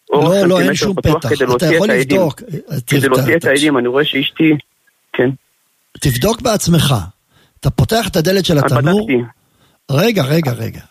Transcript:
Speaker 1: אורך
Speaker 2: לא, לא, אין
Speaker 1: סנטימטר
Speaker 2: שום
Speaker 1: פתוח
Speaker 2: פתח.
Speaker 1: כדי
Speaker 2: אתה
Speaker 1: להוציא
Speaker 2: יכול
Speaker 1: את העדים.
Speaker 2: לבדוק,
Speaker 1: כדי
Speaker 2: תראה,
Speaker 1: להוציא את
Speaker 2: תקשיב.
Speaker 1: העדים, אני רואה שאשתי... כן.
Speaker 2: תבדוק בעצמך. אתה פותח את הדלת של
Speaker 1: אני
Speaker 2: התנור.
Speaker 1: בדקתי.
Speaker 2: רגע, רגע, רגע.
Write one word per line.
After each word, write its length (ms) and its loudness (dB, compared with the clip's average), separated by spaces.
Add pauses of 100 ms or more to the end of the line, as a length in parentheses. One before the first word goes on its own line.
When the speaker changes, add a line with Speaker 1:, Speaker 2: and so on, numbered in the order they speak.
(120)
Speaker 1:
אורך 300 2
Speaker 2:
לא, 60 2
לא, 120 2
אין 140 0
Speaker 1:
סנטימטר 0 -
Speaker 2:
שום 200 -2
Speaker 1:
פתוח 220 0
Speaker 2:
פתח. 120 -6
Speaker 1:
כדי 80 0
Speaker 2:
אתה 80 0
Speaker 1:
להוציא 240 0
Speaker 2:
יכול 180 2
Speaker 1:
את 40 -2
העדים. 300 0
Speaker 2:
לבדוק, 200 -2
Speaker 1:
כדי 200 -12 (260)
Speaker 2:
תראה, 220 0
Speaker 1:
להוציא 280 2
את 40 0
Speaker 2:
תקשיב. 100 0
Speaker 1:
העדים, 280 2
אני 100 0
רואה 160 0
שאשתי... 520 0 (560)
כן. 180 0 (680)
Speaker 2:
תבדוק 400 0
בעצמך. 540 0 (680)
אתה 100 0
פותח 380 0
את 80 -4
הדלת 280 0
של 140 2
Speaker 1:
אני 80 2
Speaker 2:
התנור. 420 2
Speaker 1:
בדקתי. 140 0 (680)
Speaker 2:
רגע, 340 0
רגע, 280 0
רגע. 280 -8 (100)